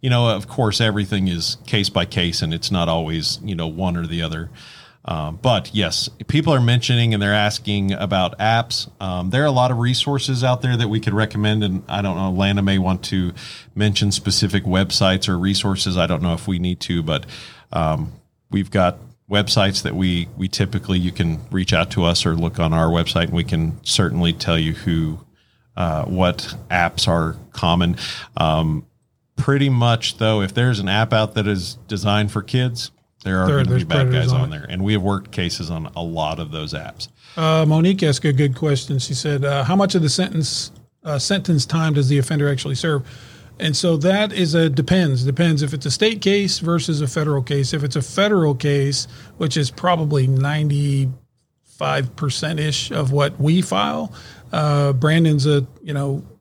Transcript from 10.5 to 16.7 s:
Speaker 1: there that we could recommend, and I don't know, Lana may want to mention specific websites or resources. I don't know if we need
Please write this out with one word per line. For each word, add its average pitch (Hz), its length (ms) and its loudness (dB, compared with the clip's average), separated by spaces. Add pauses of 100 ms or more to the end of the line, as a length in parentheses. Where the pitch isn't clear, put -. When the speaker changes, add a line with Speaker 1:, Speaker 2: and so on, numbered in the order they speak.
Speaker 1:
there 123 140 0
that 113 120 0
we 110 120 0
could 107 140 -2
recommend, 107 500 0
and 92 240 -2
I 101 140 -4
don't 95 160 -2
know, 95 140 -2
Lana 98 300 2
may 98 160 2
want 92 280 0
to 90 280 -2 (420)
mention 101 360 2
specific 98 520 0
websites 92 680 2
or 92 80 2
resources. 95 600 0
I 85 100 2
don't 82 140 0
know 87 120 0
if 82 140 -6
we 92 120 0
need 90 220 -2